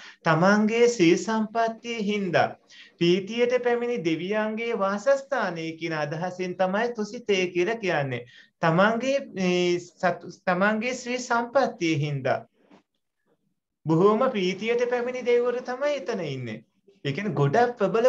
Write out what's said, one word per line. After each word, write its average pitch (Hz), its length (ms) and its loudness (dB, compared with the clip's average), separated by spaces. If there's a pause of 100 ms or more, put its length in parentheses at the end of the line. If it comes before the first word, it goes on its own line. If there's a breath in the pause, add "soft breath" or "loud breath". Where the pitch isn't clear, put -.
(200 loud breath)
තමන්ගේ 208 680 4
සිරි 190 300 6
සම්පත්තිය 226 840 -2
හින්දා, 190 460 0 (440 loud breath)
ප්‍රීතියට 208 680 0
පැමිණි 240 400 -2
දෙවියන්ගේ 214 760 -2
වාසස්ථානය 202 920 -2
කියන 160 220 -6
අදහසෙන් 175 600 -4
තමයි 190 360 0
තුසිතේ 208 540 -2
කියලා 180 300 0
කියන්නේ. 147 480 -2 (320 loud breath)
තමන්ගේ 226 640 2 (120)
මේ 180 360 0 (120)
සතු-, 175 540 -4 (100)
තමන්ගේ 214 520 0
සිරි 247 260 -6
සම්පත්තිය 233 800 0
හින්දා 135 420 -2 (1500)
බොහෝම 202 420 4
ප්‍රීතියට 208 580 -2
පැමිණි 247 380 -4
දෙවිවරු 240 380 2
තමයි 262 340 -4
එතන 240 260 -6
ඉන්නේ. 127 420 -8 (420)
ඒ 139 80 -2
කියන්නේ 202 200 -4
ගොඩක් 143 400 2
ප්‍රබල 214 360 2